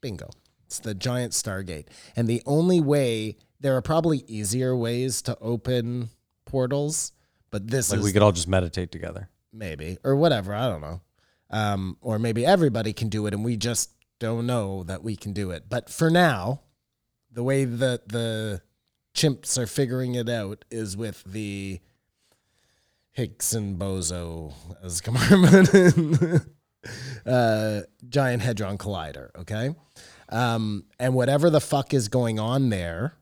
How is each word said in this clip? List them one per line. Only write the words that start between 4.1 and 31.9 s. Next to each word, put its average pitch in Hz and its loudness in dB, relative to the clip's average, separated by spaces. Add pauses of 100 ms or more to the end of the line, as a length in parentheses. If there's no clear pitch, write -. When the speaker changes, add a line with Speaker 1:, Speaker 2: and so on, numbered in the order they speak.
Speaker 1:
easier 117 -2
ways 120 -2
to 120 -4
open 120 -4 (340)
portals, 139 -2 (380)
but 104 -6
this 113 0
Speaker 2:
Like 98 0
Speaker 1:
is 104 0
Speaker 2:
we 101 2
could 101 6
all 104 8
just 82 -2
meditate 90 0
together. 87 -10 (240)
Speaker 1:
Maybe. 87 -10
Or 135 2
whatever. 120 2
I 120 -2
don't 85 -6
know. 80 -10 (500)
Um, 101 -2
or 110 -4
maybe 113 0
everybody 131 4
can 113 -4
do 104 -2
it 101 -2
and 104 -4
we 117 -2
just 110 -4 (280)
don't 117 -4
know 101 -2
that 87 -8
we 107 -6
can 104 -10
do 95 -4
it. 82 -10
But 123 -6
for 165 2
now, 143 2 (680)
the 117 -8
way 135 2
that 117 -2
the 110 -4 (520)
chimps - 0
are 120 -2
figuring 127 -2
it 120 -2
out 104 -6
is 107 -6
with 107 -8
the 98 -8 (1300)
Higgs - -4
and 101 -4
bozo, 85 -6 (300)
as 87 -8
Kamar 120 -2
<laughs> 113 2
put 190 10
in, 170 6 (840)
uh, 110 2 (280)
Giant 127 0
Hadron 101 -2
Collider, 78 -8
okay? 107 -6 (540)
Um, 113 -2 (140)
and 127 0
whatever 135 4
the 151 6
fuck - -2